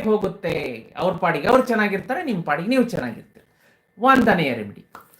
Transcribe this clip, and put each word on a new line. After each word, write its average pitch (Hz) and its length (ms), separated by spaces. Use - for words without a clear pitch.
ಹೋಗುತ್ತೆ. 175 840
ಅವ್ರ - 200
ಪಾಡಿಗೆ 160 300
ಅವ್ರು 254 160
ಚೆನ್ನಾಗಿರ್ತಾರೆ, 220 600
ನಿಮ್ 214 200
ಪಾಡಿಗೆ 165 260
ನೀವು 262 140
ಚೆನ್ನಾಗಿರ್ತೀರಿ. - 600
ಒಂದನೆಯ 208 540
ರೆಮಿಡಿ. 107 320